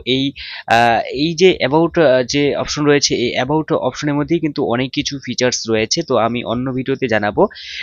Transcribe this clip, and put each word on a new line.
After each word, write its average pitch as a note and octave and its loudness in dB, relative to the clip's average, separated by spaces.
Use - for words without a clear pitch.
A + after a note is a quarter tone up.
এই, C3+ 0
আহ, A#2 4
এই D3 -2
যে F3 4
about, D#3+ 2
আহ, B2+ 6
যে C#3+ 0
অপশন D3 -4
রয়েছে C#3+ 4
এই A#2 -2
about D3+ 0
অপশনের C#3+ -2
মধ্যেই D3 0
কিন্তু D3 -2
অনেক A#2+ 0
কিছু C#3+ -4
ফিচার্স B2 -2
রয়েছে, A2 0
তো B2+ 0
আমি A#2 0
অন্য B2+ -4
ভিডিওতে C3 -4
জানাবো। G#2+ 0